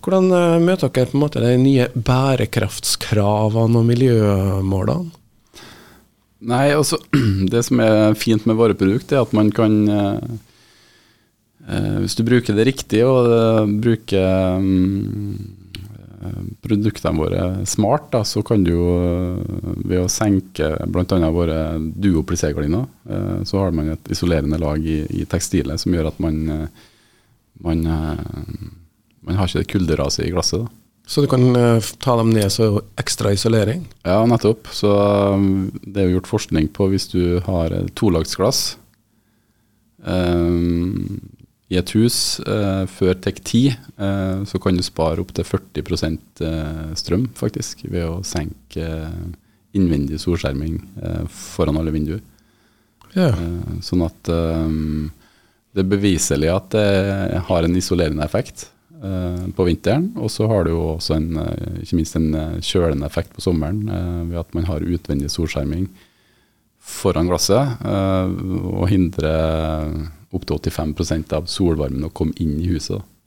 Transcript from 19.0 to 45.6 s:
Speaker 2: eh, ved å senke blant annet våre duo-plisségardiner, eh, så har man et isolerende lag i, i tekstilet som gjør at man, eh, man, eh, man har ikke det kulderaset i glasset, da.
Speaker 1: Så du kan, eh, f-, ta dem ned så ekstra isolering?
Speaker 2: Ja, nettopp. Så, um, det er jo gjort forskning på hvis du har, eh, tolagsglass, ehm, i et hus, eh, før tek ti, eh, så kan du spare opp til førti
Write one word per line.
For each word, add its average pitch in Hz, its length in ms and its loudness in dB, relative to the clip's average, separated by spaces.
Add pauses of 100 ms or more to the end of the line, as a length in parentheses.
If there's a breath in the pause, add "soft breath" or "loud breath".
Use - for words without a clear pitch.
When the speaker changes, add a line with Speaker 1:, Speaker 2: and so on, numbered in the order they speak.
Speaker 2:
eh, 90 720 -2 (140)
ved 90 180 0
å - 40 -2
senke 92 800 0
blant 90 260 -2
annet 80 200 2
våre 80 460 -2
duo-plisségardiner, 80 1080 0 (240)
eh, 95 340 -4
så 98 140 -2
har 95 140 2
man 78 180 -2
et - 220 -8
isolerende 78 480 0
lag 76 260 -2
i, 80 240 -2
i - 160 -4
tekstilet 85 540 -2
som - 140 -2
gjør 80 140 0
at 73 120 -8
man, 78 300 -2
eh, 78 180 -4 (960 soft breath)
man, 82 240 0
eh, 78 380 -4 (1000)
man 87 120 -2
har 98 120 2
ikke 92 160 -2
det - 100 -6
kulderaset 78 540 0
i 82 40 -2
glasset, - 300 -2
da. 117 60 -6 (400)
Speaker 1:
Så - 140 0
du 139 60 2
kan, 127 280 4
eh, 120 220 6
f-, 107 220 -4
ta 123 180 2
dem 113 140 2
ned 110 180 4
så 107 320 2 (160)
ekstra - 340 -2
isolering? 113 540 0 (180)
Speaker 2:
Ja, 98 220 2
nettopp. 117 460 2
Så, - 180 0 (440)
um, 98 380 2 (120)
det 101 180 -8
er 92 80 4
jo 90 100 2
gjort - 120 -8
forskning 80 380 0
på 98 200 0
hvis 95 220 0
du 87 300 2
har, 87 320 -2
eh, 90 120 -2 (100)
tolagsglass, 92 800 0 (1300)
ehm, 87 1120 0 (520)
i 92 80 0
et 90 160 -4
hus, - 500 2
eh, 101 400 0
før 92 360 0
tek - 220 -4
ti, 123 260 2
eh, 98 760 -4
så 95 160 -6
kan 92 160 2
du 90 80 -2
spare 80 380 -2
opp - 100 -12
til - 140 -4
førti - 360 -4